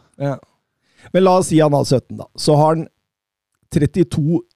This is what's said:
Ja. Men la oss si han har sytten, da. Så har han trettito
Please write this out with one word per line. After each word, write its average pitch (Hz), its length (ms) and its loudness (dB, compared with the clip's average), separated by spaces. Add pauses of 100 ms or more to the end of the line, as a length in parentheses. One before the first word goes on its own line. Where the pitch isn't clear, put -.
(200)
Ja. 139 180 -6 (760)
Men 180 100 2
la 185 140 4
oss 185 100 0
si 156 120 2
han 151 120 2
har 139 140 0
sytten, 117 320 -4
da. - 80 -16 (120)
Så 156 200 0
har 156 180 2
han 160 120 -8 (840)
trettito 160 680 -2 (140)